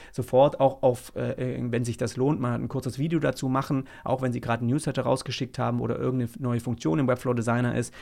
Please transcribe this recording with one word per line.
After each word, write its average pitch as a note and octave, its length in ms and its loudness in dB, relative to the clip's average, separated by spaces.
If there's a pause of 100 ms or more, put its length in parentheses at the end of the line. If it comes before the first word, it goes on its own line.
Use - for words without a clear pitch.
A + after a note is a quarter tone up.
(140)
sofort C3 480 4
auch C3+ 220 2
auf, B2 340 2
äh, B2 420 -4 (100)
wenn A#2+ 140 0
sich A#2 140 -4
das A#2 180 -4
lohnt, C#3 240 2
mal B2 160 0
ein A#2 140 -4
kurzes C3 280 -4
Video D#3+ 220 0
dazu C#3 300 0
machen, C3+ 400 0 (160)
auch B2+ 160 0
wenn C3 100 0
sie A#2+ 80 -2
gerade A#2 240 -2
ein A#2 40 2
Newsletter C3+ 340 0
rausgeschickt B2+ 580 -2
haben A#2+ 220 0
oder A#2 180 -2
irgendeine B2+ 300 0 (100)
neue A#2+ 220 0
Funktion D3+ 380 0
im B2+ 100 2
Webflow B2 240 0
Designer A#2+ 420 2
ist, A#2+ 260 -2